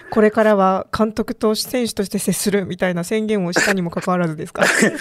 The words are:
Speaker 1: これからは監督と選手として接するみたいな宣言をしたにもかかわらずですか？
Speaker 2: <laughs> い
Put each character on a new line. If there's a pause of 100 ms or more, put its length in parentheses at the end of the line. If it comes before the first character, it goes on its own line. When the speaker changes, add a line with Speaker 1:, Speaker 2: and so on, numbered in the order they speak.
Speaker 1:
こ
れ
か
ら
は
監
督
と
選
手
と
し
て
接
す
る
み
た
い
な
宣
言
を
し
た
に
も
か
か
わ
ら
ず
で
す
か？
Speaker 2:
<laughs>
い (340)